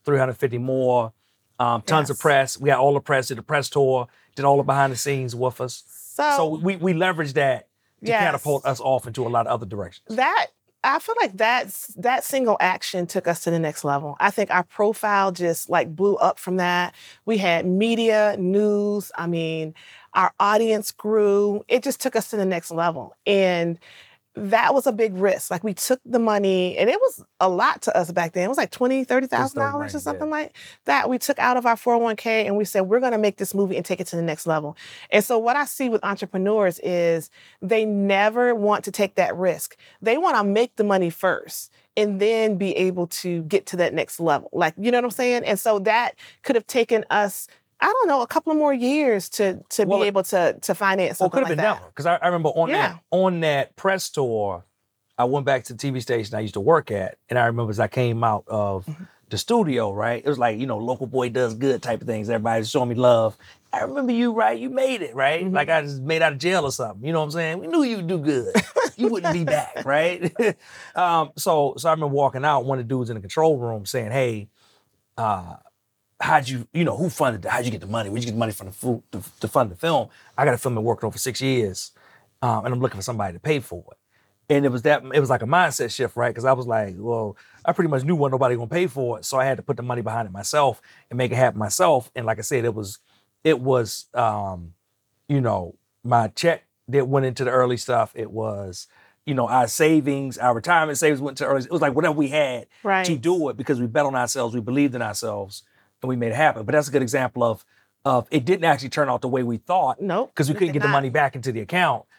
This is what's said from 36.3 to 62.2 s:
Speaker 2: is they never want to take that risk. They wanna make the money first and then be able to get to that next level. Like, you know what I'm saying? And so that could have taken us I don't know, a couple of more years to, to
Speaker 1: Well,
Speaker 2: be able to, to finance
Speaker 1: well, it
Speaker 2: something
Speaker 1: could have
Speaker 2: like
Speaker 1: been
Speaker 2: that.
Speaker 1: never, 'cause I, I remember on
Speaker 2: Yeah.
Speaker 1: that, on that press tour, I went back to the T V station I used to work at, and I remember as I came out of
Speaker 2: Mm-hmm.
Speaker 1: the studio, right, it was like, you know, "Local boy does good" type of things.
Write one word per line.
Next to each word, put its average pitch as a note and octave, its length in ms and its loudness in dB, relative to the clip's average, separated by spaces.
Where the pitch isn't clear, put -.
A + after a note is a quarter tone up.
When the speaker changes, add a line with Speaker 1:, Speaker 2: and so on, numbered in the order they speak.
Speaker 2:
is E3+ 500 0
they A3 240 2
never G#3+ 680 2
want G#3 300 0
to G3 80 -8
take G3 240 -2
that F3+ 200 2
risk. E3+ 400 -2
They A3+ 160 2
wanna D4+ 280 2
make G#3+ 320 2
the G#3 80 2
money F#3+ 260 2
first - 600 -4
and G#3 240 0
then A3 360 2
be F#3 200 -2
able F3+ 320 0
to F3 340 -4
get F3 240 0
to F#3 120 -8
that E3+ 140 2
next - 280 -4
level. D#3 320 0
Like, D#3+ 260 0
you A3+ 140 0
know B3 60 4
what A#3+ 60 0
I'm A#3+ 60 -2
saying? B3 340 0
And G3 140 0
so G#3+ 220 2
that A3 340 0
could C4 100 0
have A3 140 0
taken A#3 420 2
us G#3 380 0
I C#4 60 4
don't A4 220 2
know, C#4 140 2
a A#3+ 40 -2
couple D#4+ 260 -2
of D#4 60 2
more D4 160 2
years B3 560 0
to, F#3+ 300 -2
to G#3 160 0
Speaker 1:
Well, G3 140 2
Speaker 2:
be G#3 60 2
able G3 180 0
to, F3 360 2
to F#3+ 140 -2
finance F#3+ 460 0
Speaker 1:
well, F#3 80 2
it - 20 0
Speaker 2:
something - 20 -10
Speaker 1:
could - 80 2
have E3+ 80 0
Speaker 2:
like E3 80 -2
Speaker 1:
been D#3+ 80 -2
Speaker 2:
that. G#3+ 140 2
Speaker 1:
never, - 140 -20
'cause C#3+ 140 -4
I, E3+ 100 4
I D#3+ 100 -2
remember E3+ 240 2
on E3 200 0
Speaker 2:
Yeah. G#3+ 240 0
Speaker 1:
that, E3+ 160 -20
on F#3 300 2
that C#3+ 360 0
press F#3+ 340 -2
tour, G#2 540 -2
I B2 60 2
went C3+ 220 0
back C3+ 180 0
to - 100 -16
the A2 40 -16
T C#3 120 -4
V C3 100 -4
station A#2 340 -2
I G#2+ 60 -2
used G#2+ 140 -6
to G#2 60 -2
work D3+ 300 2
at, G2 280 -4
and B2 100 0
I A#2 80 4
remember A#2 240 0
as G#2+ 100 -4
I A2 80 2
came A#2 360 0
out G#2+ 240 0
of G2+ 380 -2
Speaker 2:
Mm-hmm. D#3 180 -12
Speaker 1:
the G#2 100 -6
studio, C3+ 540 0
right, A2+ 320 -2
it - 40 0
was C#3+ 100 0
like, A2+ 200 0
you C3 80 -4
know, A2+ 120 -4
"Local B2 280 -4
boy B2 220 0
does A#2 260 0
good" B2 280 0
type A2+ 180 -4
of - 60 -12
things. A2 220 -4